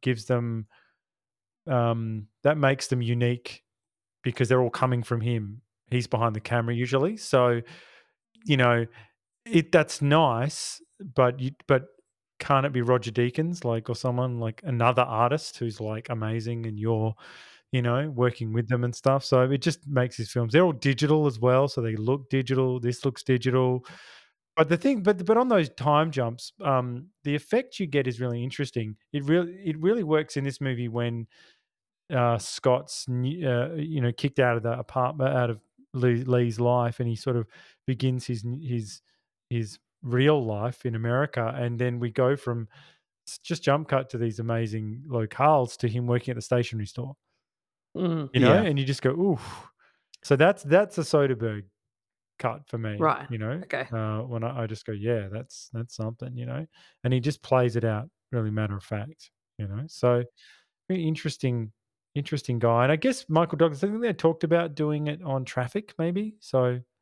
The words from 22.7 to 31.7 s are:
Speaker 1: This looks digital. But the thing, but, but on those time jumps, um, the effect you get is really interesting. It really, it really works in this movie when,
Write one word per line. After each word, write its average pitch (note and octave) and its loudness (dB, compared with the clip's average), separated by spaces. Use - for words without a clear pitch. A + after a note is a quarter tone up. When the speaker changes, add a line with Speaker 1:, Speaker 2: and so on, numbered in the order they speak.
Speaker 1:
This A#2+ -4
looks C3 -2
digital. B2+ 2
But D#3+ 4
the E3 2
thing, A#3+ 0
but, F#3 2
but G#3+ 4
on B3+ 2
those F3+ 4
time D3+ 2
jumps, A#2+ -4
um, C3 0
the C#3+ 0
effect A#3 -4
you F#3 0
get C#3 0
is A#2 -4
really A#2+ -4
interesting. A#2+ -6
It C#3+ -4
really, E3+ 2
it D#3 -4
really G3+ 2
works D3+ 0
in C#3 -2
this C#3 -6
movie B2 -2
when, A#2 -4